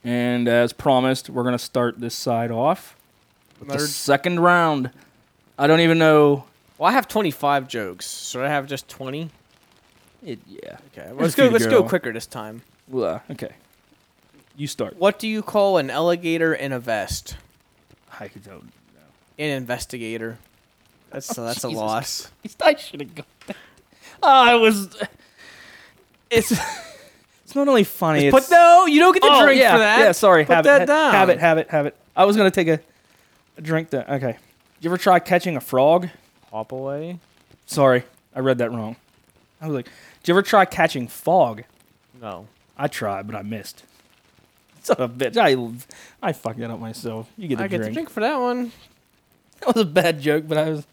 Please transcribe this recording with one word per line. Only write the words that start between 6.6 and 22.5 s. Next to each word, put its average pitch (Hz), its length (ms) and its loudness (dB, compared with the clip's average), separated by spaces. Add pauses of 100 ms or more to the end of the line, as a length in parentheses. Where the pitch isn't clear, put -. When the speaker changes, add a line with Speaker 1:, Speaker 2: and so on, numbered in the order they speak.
Speaker 2:
Well, 165 120 0
I - 20 2
have 254 160 -2
twenty-five 143 640 -2
jokes. 95 600 -12
Should 127 120 -8
I 139 60 -4
have 139 180 -4
just 139 220 -12
twenty? 143 400 -12 (960)
Speaker 1:
It, 117 200 -14
yeah. - 320 -20 (140)
Speaker 2:
Okay, 73 160 -20
Speaker 1:
There's 110 100 -18
Speaker 2:
let's 160 160 -2
Speaker 1:
a - 40 -8
few 277 80 6
Speaker 2:
go, - 20 4
Speaker 1:
to 233 60 2
Speaker 2:
let's 233 140 2
go 226 160 4
Speaker 1:
go. 117 40 -2
Speaker 2:
quicker 123 240 -4
this 113 140 -12
time. 110 380 -16 (260)
Speaker 1:
Well, 110 260 -4 (140)
uh, - 20 -14
okay. - 220 -14 (1040)
You 143 100 -10
start. - 300 -10
Speaker 2:
What 196 220 0
do 220 100 -8
you 214 120 -6
call 196 360 0
an 139 120 -2
alligator 165 640 -2
in 135 200 -6
a 123 80 -8
vest? 110 560 -8 (840)
Speaker 1:
I 104 80 -16
don't 98 380 -20
know. - 40 -20 (680)
Speaker 2:
An 151 120 -6
investigator. 117 840 -8 (720)
That's, 135 160 -14
Speaker 1:
<laughs> 123 60 -12
Speaker 2:
that's 120 300 -8
a 127 60 -8
Speaker 1:
Jesus 110 120 -8
Speaker 2:
loss. 110 480 -6 (120)
Speaker 1:
Christ. - 200 -14